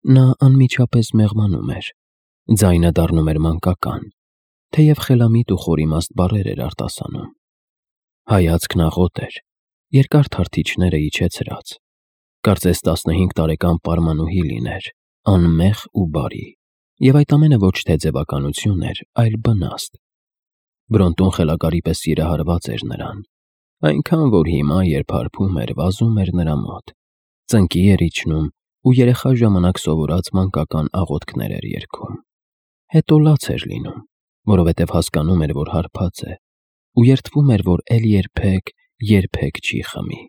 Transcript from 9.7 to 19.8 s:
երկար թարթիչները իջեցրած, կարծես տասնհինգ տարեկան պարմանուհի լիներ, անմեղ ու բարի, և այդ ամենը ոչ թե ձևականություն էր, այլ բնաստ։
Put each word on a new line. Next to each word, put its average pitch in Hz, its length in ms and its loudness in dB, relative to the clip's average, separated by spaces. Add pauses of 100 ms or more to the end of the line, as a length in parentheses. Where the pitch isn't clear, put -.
երկար 135 340 4
թարթիչները - 760 -2
իջեցրած, - 760 -6 (640)
կարծես 90 420 0
տասնհինգ 87 480 0
տարեկան 85 480 0
պարմանուհի 82 600 -2
լիներ, 58 500 -8 (320)
անմեղ 90 640 2
ու 95 180 -4
բարի, 76 400 -6 (540)
և 131 180 4
այդ 147 160 2
ամենը 151 240 4
ոչ 95 160 2
թե - 220 0
ձևականություն 73 880 -4
էր, - 140 -8 (120)
այլ 117 240 0
բնաստ։ 110 560 -4 (1000)